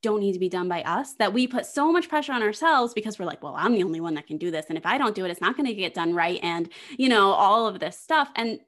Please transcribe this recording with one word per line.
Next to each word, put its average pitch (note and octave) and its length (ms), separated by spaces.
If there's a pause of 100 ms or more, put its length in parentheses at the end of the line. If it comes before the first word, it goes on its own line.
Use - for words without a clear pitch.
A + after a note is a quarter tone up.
don't G#3 160
need G3 140
to F3+ 60
be F#3 80
done F3+ 220
by E3+ 140
us G3 320
that G3+ 180
we B3 140
put B3 180
so D4 260
much E4+ 160
pressure D4 240
on A#3+ 120
ourselves A#3+ 500
because G#3+ 240
we're F#3 80
like, - 160
"Well, C#3+ 160
I'm G3 160
the G3 100
only E3 160
one E3 140
that D3+ 140
can D#3 100
do E3+ 140
this. D#3 180
And D#3+ 80
if E3 80
I G#3+ 140
don't A#3+ 160
do F#3 100
it, F3 60
it's F3 100
not G3+ 160
gonna C4 160
get F#3+ 220
done E3+ 180
right." F3 300
And, E3+ 260 (280)
you C4 120
know, G3+ 220
all G#3 360
of F#3+ 120
this E3+ 200
stuff. D4 360
And A3+ 320